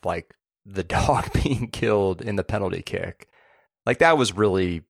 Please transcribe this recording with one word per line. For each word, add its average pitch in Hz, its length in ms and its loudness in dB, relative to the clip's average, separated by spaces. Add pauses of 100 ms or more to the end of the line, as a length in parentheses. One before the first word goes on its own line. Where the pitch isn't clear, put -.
like, 85 300 -6 (320)
the 98 180 -6
<laughs> - 0 -
dog - 480 0
being 127 360 0
killed 98 520 0
in 107 160 -6
the 95 80 -2
penalty 92 380 -4
kick, - 460 -8 (580)
like, 123 120 0
that 165 200 6
was 104 180 0
really 92 540 2